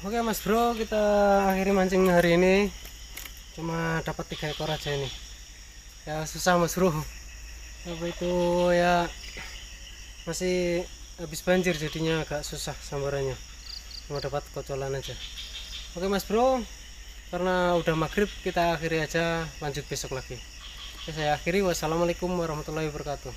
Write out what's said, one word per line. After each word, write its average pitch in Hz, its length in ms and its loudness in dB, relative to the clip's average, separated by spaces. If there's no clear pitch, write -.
Oke, 220 160 0
Mas 226 240 2
Bro, 233 320 4
kita 214 240 0
akhiri 190 240 4
mancing 185 400 6
hari 175 240 8
ini. 190 320 6
Cuma 165 480 -2
dapat 160 240 -4
tiga 156 240 -4
ekor 151 160 -4
aja 151 240 -2
ini. 139 160 0
Ya, 156 240 -4
susah, 175 320 4
Mas 160 160 2
Bro. 180 160 4
Apa 170 160 -6
itu, 175 240 -4
ya, 175 320 4
masih 180 560 0
habis 160 240 -10
banjir 180 400 4
jadinya 160 400 0
agak 147 240 -4
susah 147 400 -6
sambarannya. 139 480 -2
Cuma 143 160 -4
dapat 143 320 -4
kocolan 135 400 -4
aja. 131 240 -6
Oke, 170 160 -4
Mas 190 160 -2
Bro, 247 320 4
karena 180 480 2
udah 160 160 2
maghrib, 160 320 2
kita 170 320 2
akhiri 160 320 0
aja, 165 400 0
lanjut 143 240 -6
besok 131 320 -4
lagi. 123 160 -10
Oke, 156 160 -8
saya 151 160 2
akhiri. 175 320 2
Wassalamualaikum 170 640 0
warahmatullahi 156 640 -2
wabarakatuh. 143 440 -6